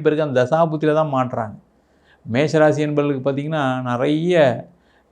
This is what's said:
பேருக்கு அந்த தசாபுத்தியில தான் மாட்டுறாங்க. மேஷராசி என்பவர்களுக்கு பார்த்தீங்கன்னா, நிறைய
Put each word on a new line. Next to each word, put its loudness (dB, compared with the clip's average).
பேருக்கு 0
அந்த -2
தசாபுத்தியில 0
தான் 0
மாட்டுறாங்க. -4
மேஷராசி 2
என்பவர்களுக்கு -2
பார்த்தீங்கன்னா, -2
நிறைய -2